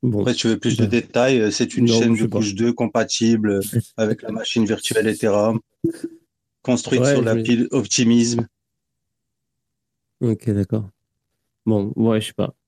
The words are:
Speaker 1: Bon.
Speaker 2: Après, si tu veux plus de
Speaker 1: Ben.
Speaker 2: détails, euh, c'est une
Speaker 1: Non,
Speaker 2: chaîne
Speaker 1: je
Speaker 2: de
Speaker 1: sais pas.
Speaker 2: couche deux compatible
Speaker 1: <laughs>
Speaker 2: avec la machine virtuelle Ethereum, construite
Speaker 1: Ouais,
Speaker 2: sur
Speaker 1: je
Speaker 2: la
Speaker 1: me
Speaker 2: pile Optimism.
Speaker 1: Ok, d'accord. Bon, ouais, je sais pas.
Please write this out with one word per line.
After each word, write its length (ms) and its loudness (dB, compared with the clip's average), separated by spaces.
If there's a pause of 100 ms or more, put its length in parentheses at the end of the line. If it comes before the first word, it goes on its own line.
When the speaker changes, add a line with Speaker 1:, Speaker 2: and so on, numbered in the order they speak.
Speaker 1:
Bon. 180 0
Speaker 2:
Après, 120 0
si 80 -4
tu 80 0
veux 100 0
plus 200 -2
de 80 2
Speaker 1:
Ben. 40 -2
Speaker 2:
détails, 500 2
euh, 100 2
c'est 260 -4
une 80 2
Speaker 1:
Non, 80 4
Speaker 2:
chaîne 220 4
Speaker 1:
je 80 0
Speaker 2:
de 20 0
Speaker 1:
sais 40 -2
pas. 100 -2
Speaker 2:
couche 160 -2
deux 180 0
compatible 880 0
Speaker 1:
<laughs> 380 -4
Speaker 2:
avec 240 -2
la 80 -12
machine 340 -2
virtuelle 420 -2
Ethereum, 540 0 (1000)
construite 400 0
Speaker 1:
Ouais, 100 4
Speaker 2:
sur 80 2
Speaker 1:
je 40 0
Speaker 2:
la 100 2
Speaker 1:
me 80 -2
Speaker 2:
pile 280 0
Optimism. 760 2 (1800)
Speaker 1:
Ok, 280 -2
d'accord. 380 -2 (760)
Bon, 300 0
ouais, 260 2
je 60 -10
sais 40 -16
pas. 220 -6 (140)